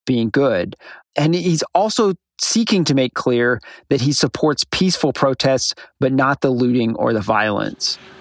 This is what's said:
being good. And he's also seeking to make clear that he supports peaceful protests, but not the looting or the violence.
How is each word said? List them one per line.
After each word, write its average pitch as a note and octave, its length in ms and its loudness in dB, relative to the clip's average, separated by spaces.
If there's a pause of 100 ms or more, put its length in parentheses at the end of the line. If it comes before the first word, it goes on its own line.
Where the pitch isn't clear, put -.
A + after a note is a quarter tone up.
being A2+ 240 0
good. A#2+ 440 0 (400)
And D#3 200 2
he's E3+ 260 0 (140)
also G3+ 400 2 (260)
seeking G#3+ 440 2
to C#3 100 2
make C3 180 0
clear A#2+ 480 0 (280)
that C3+ 120 0
he C#3 100 2
supports C#3+ 600 0
peaceful E3+ 420 0
protests, C3+ 600 0 (240)
but C3 120 0
not C3+ 300 0
the C#3 80 0
looting B2 460 0
or A#2+ 180 0
the A2 80 -2
violence. G#2 800 -2 (220)